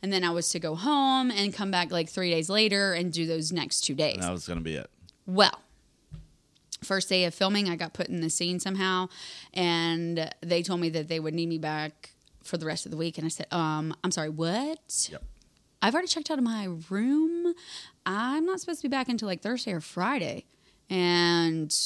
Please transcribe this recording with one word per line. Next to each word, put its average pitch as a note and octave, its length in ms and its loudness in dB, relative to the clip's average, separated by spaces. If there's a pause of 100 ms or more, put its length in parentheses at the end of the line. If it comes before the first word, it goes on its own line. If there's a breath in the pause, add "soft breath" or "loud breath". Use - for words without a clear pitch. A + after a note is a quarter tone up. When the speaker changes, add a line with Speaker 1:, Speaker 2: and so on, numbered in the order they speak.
Speaker 1:
And F#3+ 100 -2
then F#3 140 2
I E3+ 60 2
was E3+ 180 0
to F3 100 -2
go D#3+ 160 -2
home C4 560 4
and G3+ 220 2
come G3 180 -2
back, F3 180 2
like, E3+ 200 0
three F3+ 200 0
days E3 200 2
later G3+ 440 4
and E3+ 200 0
do E3 120 0
those D#3+ 280 -2
next - 280 0
two C#3 140 -2
days. D3+ 200 2
Speaker 2:
And F2+ 80 -2
that F2 80 0
was F2+ 140 -4
gonna F2 160 -4
be D#2+ 140 -4
it. C2 140 -8 (360)
Speaker 1:
Well, F#3+ 360 4 (1200)
first F#3+ 240 -2
day F#3 160 4
of E3+ 100 0
filming, G3 360 2
I E3+ 80 -2
got E3 160 -6
put - 140 -4
in F3+ 120 -2
the E3 100 0
scene F3 300 -2
somehow, F#3+ 480 0 (460 loud breath)
and E3+ 760 0 (120)
they F3 220 2
told F3 180 0
me E3 80 2
that D#3+ 180 -2
they E3 140 -2
would D#3 120 -2
need E3+ 140 0
me E3 120 -2
back D#3 520 -6 (320)
for - 140 -6
the D#3+ 80 -6
rest D#3 200 -4
of - 60 -10
the D#3+ 60 -8
week. E3 200 -4
And D#3+ 80 -4
I D#3+ 40 0
said, - 220 -8
"Um, D#3 520 0
I'm F3+ 80 0
sorry, D#3 180 -2
what?" G3 840 -2
Speaker 2:
Yep. - 120 -14 (580)
Speaker 1:
I've A3+ 120 4
already F4 140 2
checked D#4+ 240 -2
out D#4 80 0
of B3+ 60 4
my A3 220 -2 (220)
room. D#4+ 640 2 (520 loud breath)
I'm B3 400 0
not F#4 140 0
supposed E4+ 220 -8
to D4 60 -2
be A#3+ 40 0
back C4 180 0
until, A3 180 -2
like, F#3 140 -4
Thursday A#3 320 -2
or D#3+ 80 -2
Friday. G3 640 -2 (440 soft breath)
And E3+ 840 2 (120)